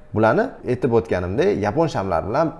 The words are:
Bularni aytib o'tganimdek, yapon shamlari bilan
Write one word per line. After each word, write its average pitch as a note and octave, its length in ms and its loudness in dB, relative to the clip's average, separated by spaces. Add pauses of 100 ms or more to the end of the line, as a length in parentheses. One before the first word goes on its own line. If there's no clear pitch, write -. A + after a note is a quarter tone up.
(160)
Bularni A2+ 300 4 (260)
aytib A#2+ 280 0
o'tganimdek, G2+ 500 0 (180)
yapon D3+ 260 0
shamlari F#2+ 360 -2
bilan D3 180 0 (120)